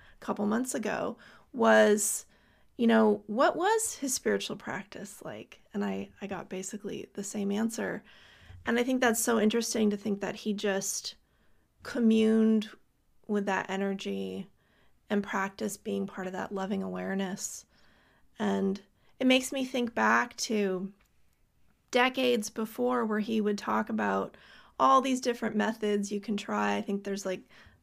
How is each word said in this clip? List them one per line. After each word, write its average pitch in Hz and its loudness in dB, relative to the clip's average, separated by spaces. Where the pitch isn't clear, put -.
couple 214 -4
months 240 -2
ago 214 -4
was, 214 4
you 233 2
know, 220 6
what 269 2
was 427 0
his 262 -4
spiritual 202 -2
practice - -12
like? 110 -14
And 202 -2
I, 196 -6
I 196 -10
got 190 -8
basically 190 -10
the 202 -8
same 202 -4
answer. 208 -2
And 233 0
I 247 2
think 254 0
that's 226 2
so 233 2
interesting 220 2
to 202 -2
think 202 -4
that 190 -6
he 214 -4
just 196 -4
communed 220 4
with 208 0
that 190 -2
energy 196 -4
and 202 0
practiced 196 -6
being 196 -4
part 185 -8
of 185 -10
that 185 -6
loving 190 -4
awareness. 190 -6
And 196 0
it 254 4
makes 262 4
me 269 -2
think 240 -4
back 226 2
to 196 -2
decades 247 2
before 240 -2
where 214 0
he 214 0
would 208 0
talk 214 -2
about 202 -2
all 269 6
these 262 0
different 233 -2
methods 208 0
you 208 -4
can 202 -4
try. 208 -2
I 202 -2
think 202 -4
there's, 196 -6
like, 185 -4